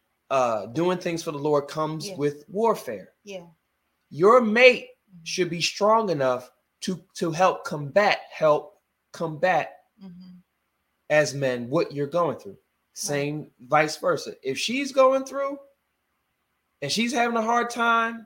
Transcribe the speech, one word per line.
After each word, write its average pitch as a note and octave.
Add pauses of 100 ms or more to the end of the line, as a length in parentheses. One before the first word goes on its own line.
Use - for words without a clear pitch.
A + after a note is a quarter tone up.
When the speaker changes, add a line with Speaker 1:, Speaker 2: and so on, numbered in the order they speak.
(300)
Speaker 1:
uh, A#2
doing E3+
things E3
for E3
the C#3+
Lord C#3+
comes D#3
Speaker 2:
Yeah. F#3+
Speaker 1:
with C#3+
warfare. F#3+ (140)
Speaker 2:
Yeah. F#3 (640)
Speaker 1:
Your G3+
mate A#3 (240)
Speaker 2:
Mm-hmm. E3+
Speaker 1:
should E3+
be E3+
strong G#3+
enough C3 (300)
to, F#3 (120)
to E3
help F3
combat, D#3 (120)
help - (300)
combat D#3+ (220)
Speaker 2:
Mm-hmm. F3+ (760)
Speaker 1:
as D3
men B2
what D#3+
you're C#3+
going D3+
through. G2
Speaker 2:
Right. - (360)
Speaker 1:
Same D3 (160)
vice D3+
versa. D#3
If C3+
she's C4+
going C4+
through C#4 (1200)
and C#3+
she's A#3
having A#3
a A3
hard A#3
time, A#3